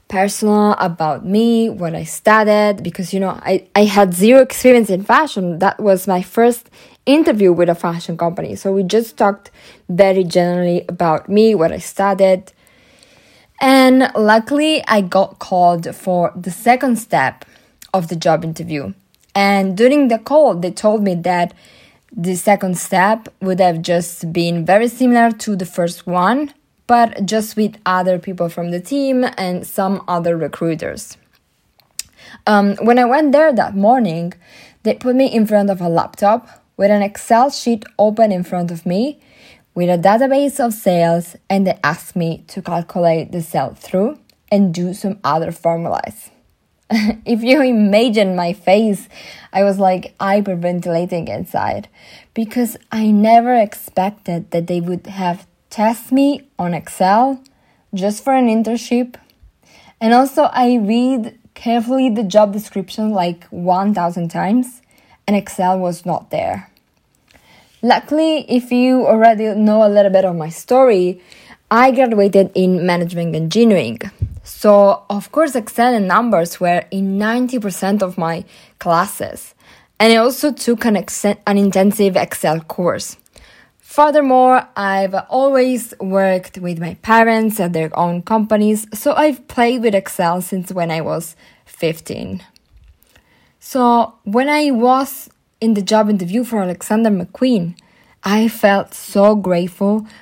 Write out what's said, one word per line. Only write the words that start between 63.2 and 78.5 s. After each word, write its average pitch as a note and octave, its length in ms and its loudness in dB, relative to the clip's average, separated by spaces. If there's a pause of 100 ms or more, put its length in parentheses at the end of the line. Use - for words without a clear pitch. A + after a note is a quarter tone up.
one F3+ 480 -2
thousand F3 340 -4
times, G3 540 -4 (440)
and G3+ 120 0
Excel F#3+ 420 -2
was F3+ 260 -6
not E3+ 240 -6
there. D3+ 400 -6 (1120)
Luckily, D4+ 680 0
if B3 180 0
you B3 380 2
already A3 480 4
know G#3+ 320 4
a - 20 2
little G3+ 220 6
bit F#3+ 140 4
of F3+ 100 -2
my D#3+ 140 -6
story, G3 720 0 (500)
I B3 200 6
graduated G3+ 640 2
in F#3 320 0
management F3 480 -2
engineering. D#3+ 640 0 (440)
So, G3+ 680 2
of G3+ 220 -8
course, D4+ 240 -2
Excel A#3+ 380 -2
and G3+ 140 -2
numbers F#3 520 0
were F3 320 0
in G3 260 -4
ninety A#3+ 420 -2
percent G3+ 440 -4
of F3+ 140 -6
my E3 260 -6 (340)